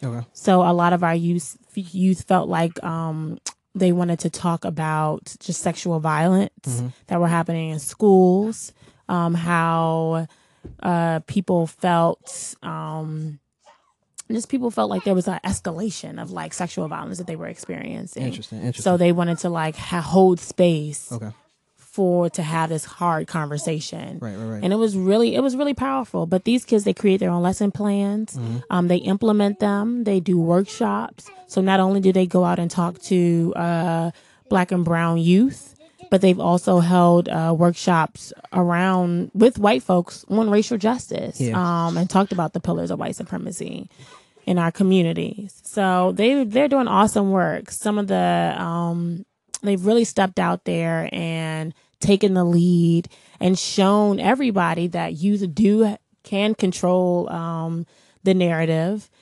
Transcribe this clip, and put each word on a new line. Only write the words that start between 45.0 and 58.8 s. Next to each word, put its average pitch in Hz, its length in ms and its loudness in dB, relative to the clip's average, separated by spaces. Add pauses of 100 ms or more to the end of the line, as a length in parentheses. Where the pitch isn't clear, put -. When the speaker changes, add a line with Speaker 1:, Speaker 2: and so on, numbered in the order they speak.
Speaker 2:
So 185 480 0
they, 247 320 2
they're 247 240 2
doing 262 200 2
awesome 202 440 2
work. 175 400 0
Some 208 260 -2
of 202 80 -2
the, 175 520 0
um, 170 680 -4 (380)
they've 196 220 0
really 226 200 4
stepped 190 340 -2
out 180 260 -2
there 165 480 -2
and 160 640 -6 (240)
taken 196 360 2
the 180 100 2
lead 170 640 4 (320)
and 180 180 2
shown 202 640 2
everybody 185 680 0
that 165 260 -4
youth 190 400 -2
do, 214 420 4 (260)
can 208 320 -2
control, 180 760 0
um, 165 540 -6 (380)
the 190 120 4
narrative. 165 760 0 (120)